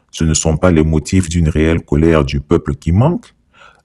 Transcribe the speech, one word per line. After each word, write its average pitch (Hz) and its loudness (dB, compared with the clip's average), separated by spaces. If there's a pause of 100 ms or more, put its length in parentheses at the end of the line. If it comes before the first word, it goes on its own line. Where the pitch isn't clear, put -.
(120)
ce - -6
ne 80 0
sont 78 -2
pas 92 0
les 78 2
motifs 80 0
d'une 82 0
réelle 80 0
colère 78 2
du 71 -6
peuple 76 -2
qui 82 -6
manque, 143 -2 (500)